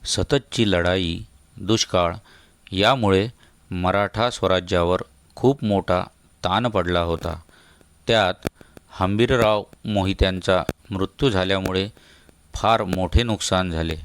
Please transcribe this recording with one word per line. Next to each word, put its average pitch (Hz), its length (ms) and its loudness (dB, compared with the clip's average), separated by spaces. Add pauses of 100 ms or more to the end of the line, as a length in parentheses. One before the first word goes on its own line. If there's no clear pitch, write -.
सततची 113 640 -2
लढाई, 90 480 0 (380)
दुष्काळ 92 580 0 (560)
यामुळे 101 560 2 (440)
मराठा 98 580 0
स्वराज्यावर 90 720 0 (340)
खूप 139 280 0
मोठा 95 400 0 (400)
ताण 113 240 0
पडला 87 340 0
होता. 82 400 -4 (680)
त्यात 101 260 2 (560)
हंबीरराव 107 760 2 (220)
मोहित्यांचा 95 760 0 (260)
मृत्यू 98 400 -2
झाल्यामुळे 95 600 0 (680)
फार 110 280 2
मोठे 92 400 0
नुकसान 92 480 -2
झाले. 80 340 -4